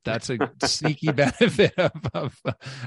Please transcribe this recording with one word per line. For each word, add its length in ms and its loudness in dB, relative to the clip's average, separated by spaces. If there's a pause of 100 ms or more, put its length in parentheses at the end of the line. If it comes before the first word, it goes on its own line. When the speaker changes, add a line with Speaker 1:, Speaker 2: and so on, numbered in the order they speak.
Speaker 1:
that's 280 -4
a 80 -4 (160)
Speaker 2:
<laughs> 120 -8
Speaker 1:
sneaky 460 -2
<laughs> 0 -
benefit 640 4
of, 160 2 (220)
of, 280 -6 (440)